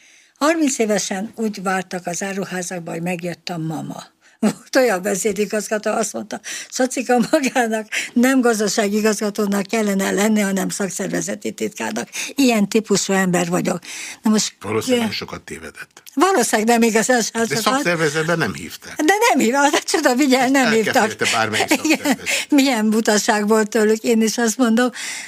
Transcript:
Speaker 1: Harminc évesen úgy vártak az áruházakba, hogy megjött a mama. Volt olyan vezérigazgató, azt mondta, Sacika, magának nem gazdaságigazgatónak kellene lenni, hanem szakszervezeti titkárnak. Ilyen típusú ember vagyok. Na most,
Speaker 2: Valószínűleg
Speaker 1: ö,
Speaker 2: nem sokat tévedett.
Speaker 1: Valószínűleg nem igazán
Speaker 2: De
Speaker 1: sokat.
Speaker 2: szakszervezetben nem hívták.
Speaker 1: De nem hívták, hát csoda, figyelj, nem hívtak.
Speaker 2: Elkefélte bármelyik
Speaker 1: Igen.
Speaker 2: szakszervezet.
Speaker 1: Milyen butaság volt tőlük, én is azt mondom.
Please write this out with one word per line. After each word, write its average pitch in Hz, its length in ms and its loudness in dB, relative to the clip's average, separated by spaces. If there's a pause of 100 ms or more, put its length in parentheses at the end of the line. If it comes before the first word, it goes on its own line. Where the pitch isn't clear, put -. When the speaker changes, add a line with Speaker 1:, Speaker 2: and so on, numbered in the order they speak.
(380)
Speaker 1:
Harminc 302 420 2
évesen 208 560 -2
úgy 208 280 -4
vártak 185 440 -4
az 175 160 -6
áruházakba, 185 680 -6
hogy 165 100 -6
megjött 175 480 -6
a 180 80 -6
mama. 156 460 -8 (360)
Volt - 360 -2
olyan 226 260 4
vezérigazgató, 208 920 -2
azt 214 220 -2
mondta, 226 260 -8 (300)
Sacika, 254 480 0 (140)
magának 233 560 0 (260)
nem 254 280 4
gazdaságigazgatónak 208 1200 0
kellene 202 460 0
lenni, 214 300 2
hanem 190 280 -2
szakszervezeti 185 840 -6
titkárnak. 220 580 -6 (260)
Ilyen 226 340 4
típusú 208 440 0
ember 180 360 2
vagyok. 175 300 -2 (420)
Na 226 80 2
most, 214 320 0
Speaker 2:
Valószínűleg 226 400 -2
Speaker 1:
ö, 113 60 -2
Speaker 2:
nem 98 80 -6
sokat 87 260 -10
tévedett. - 640 -16 (100)
Speaker 1:
Valószínűleg 254 540 2 (120)
nem - 100 4
igazán 226 280 2
Speaker 2:
De 220 60 2 (220)
Speaker 1:
sokat. - 120 -2
Speaker 2:
szakszervezetben 165 800 0
nem 123 160 -2
hívták. - 420 -14
Speaker 1:
De 311 180 -2 (160)
nem 330 160 2
hívták, 277 280 2
hát - 100 -2
csoda, 294 340 0
figyelj, 262 340 2
nem 269 200 4
hívtak. 214 240 2
Speaker 2:
Elkefélte - 420 0
bármelyik 110 340 0
Speaker 1:
Igen. 311 260 2
Speaker 2:
szakszervezet. - 520 -2
Speaker 1:
Milyen 262 400 4
butaság 214 580 2
volt 220 220 4
tőlük, 220 340 2
én 233 180 2
is 220 160 0
azt 233 200 0
mondom. 247 320 4 (380)